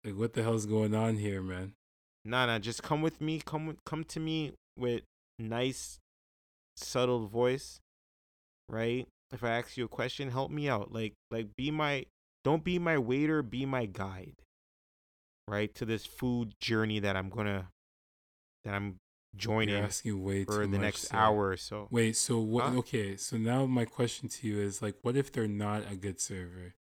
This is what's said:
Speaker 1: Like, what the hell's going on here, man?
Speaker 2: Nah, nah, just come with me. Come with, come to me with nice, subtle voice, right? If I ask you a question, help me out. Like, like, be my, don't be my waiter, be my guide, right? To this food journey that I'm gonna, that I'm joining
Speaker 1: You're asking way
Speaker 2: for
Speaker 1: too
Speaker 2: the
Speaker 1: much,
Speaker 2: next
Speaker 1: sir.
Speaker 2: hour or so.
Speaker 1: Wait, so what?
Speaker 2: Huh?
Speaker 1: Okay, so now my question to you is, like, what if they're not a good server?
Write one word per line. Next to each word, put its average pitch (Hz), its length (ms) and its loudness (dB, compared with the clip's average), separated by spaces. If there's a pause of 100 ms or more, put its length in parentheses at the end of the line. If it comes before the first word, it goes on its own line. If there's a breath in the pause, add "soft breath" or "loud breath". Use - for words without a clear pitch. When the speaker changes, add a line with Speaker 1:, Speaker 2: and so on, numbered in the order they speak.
Speaker 1:
Like, 104 120 -6
what 113 180 0
the 113 100 2
hell's 110 220 2
going 107 280 4
on 110 240 4
here, 101 240 0
man? 92 320 -6 (520)
Speaker 2:
Nah, 123 200 2
nah, 113 140 2
just 113 240 -6
come 151 180 0
with 160 200 0
me. 156 180 -2
Come 156 260 -6
with, - 200 -10
come 160 200 -6
to - 140 -8
me 160 340 -2 (240)
with 123 260 0 (360)
nice, 117 600 -4 (760)
subtle 123 520 2
voice, 123 520 0 (880)
right? 117 400 -2 (240)
If 120 120 -8
I 117 80 2
ask 120 260 -2
you 120 80 -2
a - 40 -8
question, 127 420 -4
help 131 200 -2
me 147 180 -2
out. 104 220 0
Like, 110 220 -4 (180)
like, 113 240 -6
be 139 160 -2
my, 147 340 0 (380)
don't 156 200 4
be 180 140 0
my 165 200 4
waiter, 143 440 4
be 123 240 -4
my 127 200 0
guide, 95 500 -8 (1120)
right? 104 280 0
To 120 100 -4
this 110 200 -2
food 120 540 -2
journey 110 400 2
that 98 160 2
I'm 95 140 -2
gonna, 101 400 -2 (960)
that 101 80 -4
I'm 101 240 -4 (400)
joining 107 380 2
Speaker 1:
You're 104 80 2
asking 101 400 -2
way 98 220 0
Speaker 2:
for 104 200 0
Speaker 1:
too - 20 0
Speaker 2:
the 98 120 2
Speaker 1:
much, - 0 -
Speaker 2:
next 104 280 0
Speaker 1:
sir. - 40 -6
Speaker 2:
hour 107 380 6
or 92 80 0
so. 104 340 -8
Speaker 1:
Wait, 113 260 4
so 117 220 2
what? 113 260 2
Speaker 2:
Huh? 131 80 2
Speaker 1:
Okay, 107 440 0
so - 200 -4
now 120 280 4
my 123 200 4
question 117 440 -4
to - 180 -6
you 104 140 0
is, 101 200 -2
like, 104 200 -2
what 123 140 0
if 139 160 2
they're 113 160 0
not 104 440 0
a 98 40 -4
good 95 240 -6
server? 90 560 -8 (100)